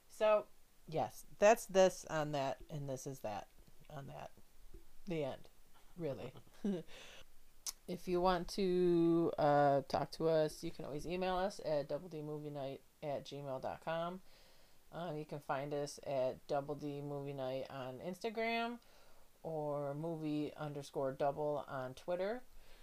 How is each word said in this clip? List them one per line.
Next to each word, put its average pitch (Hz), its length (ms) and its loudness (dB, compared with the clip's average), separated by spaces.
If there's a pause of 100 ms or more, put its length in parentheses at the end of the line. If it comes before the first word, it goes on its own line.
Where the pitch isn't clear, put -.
So, 214 380 4 (420)
yes, 151 380 -2 (140)
that's 214 260 8
this 185 440 6
on 151 240 0
that, 135 240 0 (120)
and 143 180 -6
this 131 180 -4
is 139 140 -6
that 104 280 -4 (420)
on 139 180 -12
that. 143 240 -12 (760)
The 165 180 0
end. - 240 -8 (480)
Really. 143 340 -4 (320)
<laughs> 185 200 0 (1000)
If 180 220 -6
you 180 140 2
want 175 280 4
to, 175 880 6
uh, 143 520 8
talk - 240 2
to 160 160 2
us, 156 340 4
you 165 80 -4
can 156 140 -8
always 143 200 -6
email 185 300 0
us 190 300 0
at 151 240 2
double 147 180 -4
D 165 140 -8
movie 151 280 -6
night 139 300 -6 (240)
at 139 220 -4
gmail 139 360 -6
dot 92 220 -4
com. 170 380 -4 (720)
Um, 160 240 -6
you 151 80 -6
can 151 140 -8
find 143 340 -2
us 143 340 -4
at 131 400 0
Double 143 280 0
D 143 260 -6
Movie 143 320 -6
Night 131 360 -4
on 131 260 -6 (120)
Instagram 233 680 -2 (640)
or 147 540 -2
movie 156 600 -2
underscore 143 560 -4
double 147 560 0
on 131 280 -6
Twitter. 190 480 -2 (400)